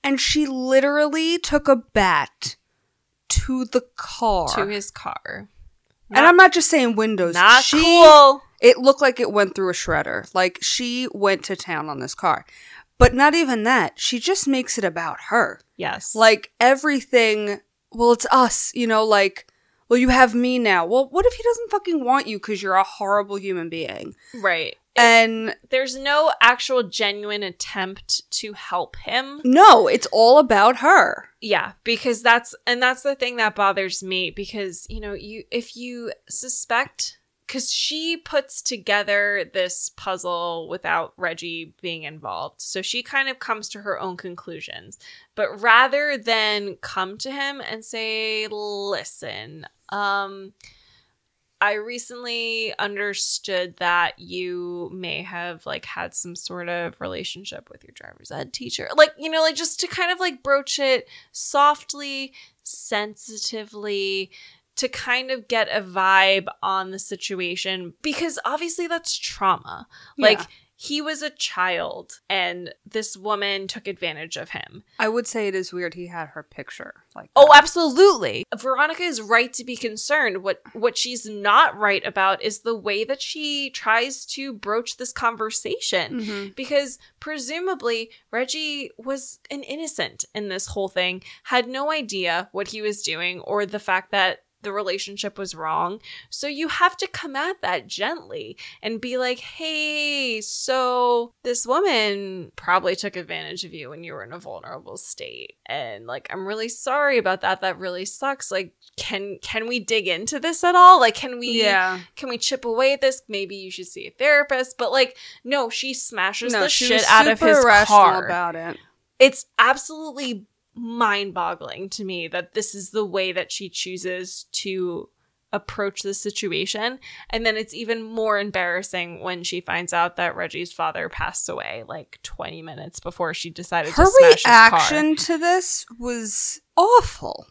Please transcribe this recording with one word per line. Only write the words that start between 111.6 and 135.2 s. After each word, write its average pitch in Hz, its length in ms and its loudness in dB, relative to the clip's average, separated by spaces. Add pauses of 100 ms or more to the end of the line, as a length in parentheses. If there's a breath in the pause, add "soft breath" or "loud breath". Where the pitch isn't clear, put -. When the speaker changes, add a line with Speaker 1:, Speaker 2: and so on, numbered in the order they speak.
Speaker 1:
Yeah. 185 380 2 (160)
Speaker 2:
can 277 140 -12
we 233 100 -6
chip 262 260 -6
away 254 280 2
at 277 80 -4
this? 262 260 0
Maybe 196 300 -8
you 190 120 -16
should 185 180 -14
see - 200 -12
a 175 100 -18
therapist." 277 640 0
But, 233 120 -2
like, 254 240 0 (280 loud breath)
no, 254 260 -2
she 262 240 -8
smashes 226 600 -4
Speaker 1:
No, 208 80 0
Speaker 2:
the 185 80 0
Speaker 1:
she - 160 0
Speaker 2:
shit 220 160 4
Speaker 1:
was - 40 2
Speaker 2:
out 220 220 8
of 220 100 2
Speaker 1:
super 320 120 4
Speaker 2:
his 285 140 8
Speaker 1:
irrational 208 360 8
Speaker 2:
car. 185 260 6
Speaker 1:
about 175 300 -2
it. 165 240 -10 (400)
Speaker 2:
It's 269 260 6 (140)
absolutely 269 880 -2 (280)
mind-boggling 202 1120 -4
to 214 140 -10
me 180 240 -8
that 175 260 -8
this 208 220 -6
is 196 160 -8
the 214 140 -4
way 185 260 -4
that 180 200 -6
she 190 180 -10
chooses 185 840 -8
to 180 580 -8 (440)
approach 202 480 -8
the 196 120 -8
situation. 208 840 -6 (300 loud breath)
And 226 160 -6
then 220 100 0
it's 220 180 -8
even 226 300 -6
more 220 360 -2
embarrassing 180 800 -4
when 180 220 -8
she 180 180 -8
finds 175 320 -6
out 175 240 -2
that 175 180 -4
Reggie's 175 380 -8
father 165 340 -6
passed - 400 -6
away, 107 400 -10
like, - 360 -16
twenty - 380 -12
minutes 156 380 -14
before 160 340 -6
she - 160 -10
decided 170 440 -6
Speaker 1:
Her 311 120 6
Speaker 2:
to 392 60 8
smash 508 220 10
his - 100 2
car. 226 280 8
Speaker 1:
reaction 302 440 2
to 330 220 -2